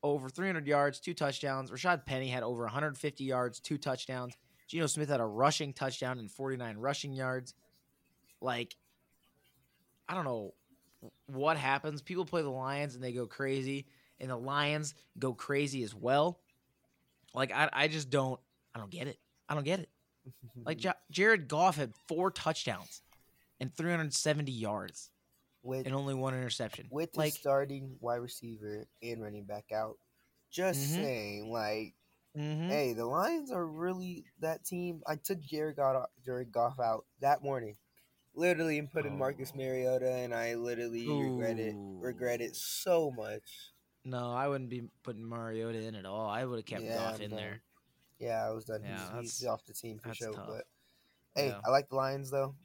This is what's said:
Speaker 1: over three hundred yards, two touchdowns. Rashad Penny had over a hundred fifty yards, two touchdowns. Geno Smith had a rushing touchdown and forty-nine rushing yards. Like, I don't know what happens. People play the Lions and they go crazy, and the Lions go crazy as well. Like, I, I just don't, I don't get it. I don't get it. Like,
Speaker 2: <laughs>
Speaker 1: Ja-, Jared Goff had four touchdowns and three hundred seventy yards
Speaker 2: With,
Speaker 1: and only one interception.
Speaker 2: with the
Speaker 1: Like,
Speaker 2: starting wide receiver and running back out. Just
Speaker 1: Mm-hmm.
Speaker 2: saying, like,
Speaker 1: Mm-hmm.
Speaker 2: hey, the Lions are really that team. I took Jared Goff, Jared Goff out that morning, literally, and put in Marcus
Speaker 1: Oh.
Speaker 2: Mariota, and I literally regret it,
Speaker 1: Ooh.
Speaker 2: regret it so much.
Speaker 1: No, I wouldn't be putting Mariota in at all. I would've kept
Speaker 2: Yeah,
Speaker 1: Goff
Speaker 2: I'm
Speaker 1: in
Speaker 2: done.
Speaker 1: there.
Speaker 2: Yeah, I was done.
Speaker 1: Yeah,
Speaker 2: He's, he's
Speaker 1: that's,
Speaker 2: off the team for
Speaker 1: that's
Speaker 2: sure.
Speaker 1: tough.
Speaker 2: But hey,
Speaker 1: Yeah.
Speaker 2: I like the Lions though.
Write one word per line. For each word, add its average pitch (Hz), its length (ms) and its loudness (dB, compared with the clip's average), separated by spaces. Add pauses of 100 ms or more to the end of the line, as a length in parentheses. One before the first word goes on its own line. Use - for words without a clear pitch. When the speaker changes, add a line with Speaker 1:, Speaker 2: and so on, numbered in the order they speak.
Speaker 1:
over 143 260 2
three 175 180 -2
hundred 160 200 0
yards, 143 340 4
two 175 140 -4
touchdowns. 135 560 0
Rashad 143 360 2
Penny 131 220 0
had 127 140 0
over 120 220 0
a 110 60 -2
hundred 143 280 0
fifty 143 260 -2
yards, 127 360 2
two 147 180 -2
touchdowns. 127 560 -4 (320)
Geno 160 200 0
Smith 151 220 0
had 139 120 4
a 117 60 4
rushing 139 460 4
touchdown 127 460 -2
and 107 120 -8
forty-nine 123 460 -4
rushing 139 360 -2
yards. 131 420 -2 (840)
Like, 120 360 -2 (1300)
I 165 60 -4
don't 180 100 -2
know 113 300 -2 (720)
what 143 300 2
happens. 139 460 0
People 185 220 -2
play 160 180 0
the 147 80 0
Lions 135 440 -2
and 123 80 -10
they 127 100 -2
go 123 140 -2
crazy, 135 600 -2 (340)
and 131 100 -6
the 127 60 -2
Lions 147 580 0 (240)
go 127 160 2
crazy 139 480 0
as 107 120 -4
well. 143 460 4 (920)
Like, 127 180 0
I, 147 200 4
I 143 160 4
just 156 220 -2
don't, 131 300 2 (340)
I 117 40 -8
don't 101 120 -8
get 175 160 -6
it. 143 120 -8 (300)
I 147 60 -2
don't 147 100 -2
get 180 160 0
it. - 80 -10 (760)
Like, 131 200 -4
Speaker 2:
<laughs> - 0 -
Speaker 1:
Ja-, 185 80 4 (180)
Jared 180 380 6
Goff 156 280 6
had 131 160 0 (140)
four 175 240 2
touchdowns - 720 -2 (580)
and 135 140 -6
three 165 160 0
hundred 160 240 2
seventy 147 380 2
yards 104 580 -4 (520)
Speaker 2:
With, 131 240 -4
Speaker 1:
and 131 80 0
only 139 200 0
one 131 200 0
interception. 123 560 -4
Speaker 2:
with 160 220 -2
the - 60 -2
Speaker 1:
Like, 156 160 4
Speaker 2:
starting 139 640 2
wide 120 160 2
receiver 113 680 -8 (160)
and 113 200 -4
running 104 220 -8
back 104 300 -8
out. 110 240 -2 (520)
Just 175 300 2
Speaker 1:
Mm-hmm. 151 220 2
Speaker 2:
saying, 107 500 -2
like, 107 420 -2 (420)
Speaker 1:
Mm-hmm. 151 320 -2
Speaker 2:
hey, 147 240 2
the 113 140 -2
Lions 254 440 0
are 180 160 0
really 180 580 -4 (160)
that 160 240 -2
team. 175 440 -4
I 156 80 0
took 180 240 -4
Jared 151 360 -2
Goff, 131 300 4 (180)
Jared 123 280 -2
Goff 120 260 4
out 113 260 2 (160)
that 139 220 6
morning, 123 340 -2 (580)
literally, 160 440 4
and 147 120 -4
put 151 160 0
in 143 120 -2
Marcus 135 360 0
Speaker 1:
Oh. 139 40 -6
Speaker 2:
Mariota, 131 540 4
and 123 220 0
I 117 200 0
literally 117 540 0
regret 127 500 2
it, 107 160 -2
Speaker 1:
Ooh. 98 260 -8
Speaker 2:
regret 120 400 0
it 120 140 -4
so 165 560 2
much. 107 600 -10 (320)
Speaker 1:
No, 123 260 -4
I 127 160 0
wouldn't 135 240 0
be 123 120 -4 (200)
putting 113 260 -8
Mariota 113 520 -2
in 110 160 -6
at 95 100 -10
all. 104 220 -2
I 110 160 0
would've 120 220 -4
kept 110 160 -6
Speaker 2:
Yeah, 113 160 -2
Speaker 1:
Goff 113 180 -2
Speaker 2:
I'm 104 60 -8
Speaker 1:
in 104 80 -6
Speaker 2:
done. 107 100 -6
Speaker 1:
there. 104 220 -8 (580)
Speaker 2:
Yeah, 113 260 0
I 110 40 0
was 110 160 -6
done. 107 180 -4
Speaker 1:
Yeah, 98 80 -6
Speaker 2:
He's, 95 280 -6
he's 117 200 -6
Speaker 1:
that's, 123 100 -2
Speaker 2:
off 113 160 -2
the - 80 -20
team 113 240 -10
for 113 100 -10
Speaker 1:
that's 113 100 -8
Speaker 2:
sure. 110 160 -6
Speaker 1:
tough. 101 120 -8
Speaker 2:
But 107 180 -8 (720)
hey, 143 140 2
Speaker 1:
Yeah. 104 180 -4
Speaker 2:
I 117 40 4
like 135 180 6
the 131 80 -4
Lions 135 340 0
though. 135 240 0 (100)